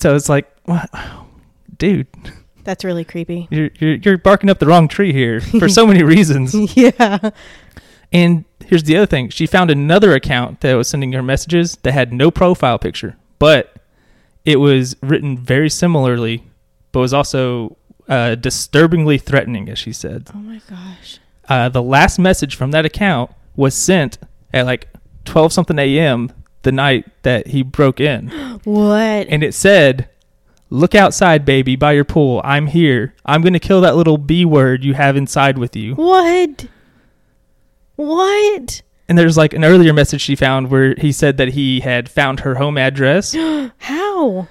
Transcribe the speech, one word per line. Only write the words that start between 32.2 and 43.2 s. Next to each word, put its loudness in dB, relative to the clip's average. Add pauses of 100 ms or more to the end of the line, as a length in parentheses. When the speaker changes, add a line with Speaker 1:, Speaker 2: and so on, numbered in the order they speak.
Speaker 1:
I'm -2
here. 0 (100)
I'm 0
gonna 2
kill 2
that 4
little 2
B 0
word 2
you -2
have 0
inside -2
with -6
you." -8
Speaker 2:
What? 0 (1300)
What? -2 (260)
Speaker 1:
And 2
there's, 4
like, 2
an -2
earlier 6
message 0
she -4
found -2
where 2
he -2
said 0
that 0
he -2
had -4
found -2
her -4
home -4
address. 0